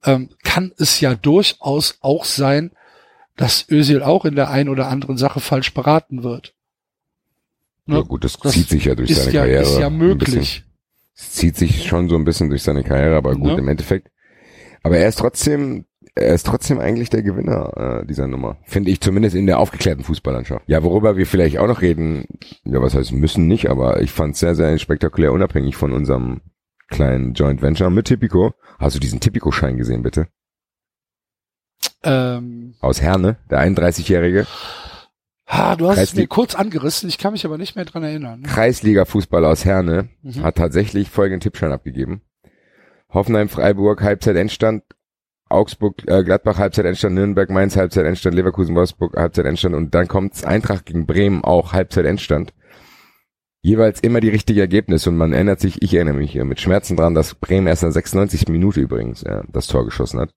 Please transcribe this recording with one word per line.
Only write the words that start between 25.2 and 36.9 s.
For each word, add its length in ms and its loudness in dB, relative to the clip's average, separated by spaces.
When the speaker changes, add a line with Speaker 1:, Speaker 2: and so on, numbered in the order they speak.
Speaker 2:
unabhängig 420 0
von 160 -2
unserem 480 -2
kleinen 460 0
Joint 280 0
Venture 280 2
mit 160 2
Tipico. 480 0
Hast 160 0
du 40 -2
diesen 200 -4
Tipico-Schein 580 -2
gesehen, 260 -4
bitte? 240 -2
Speaker 1:
Ähm. 760 -4
Speaker 2:
Aus 220 0
Herne, 360 2
der 100 2
einunddreißigjährige. 880 2
Speaker 1:
Ha, 280 0
du 140 0
hast 80 4
es 160 0
Speaker 2:
Kreisli- 80 0
Speaker 1:
mir 60 2
kurz 280 -2
angerissen, 540 -4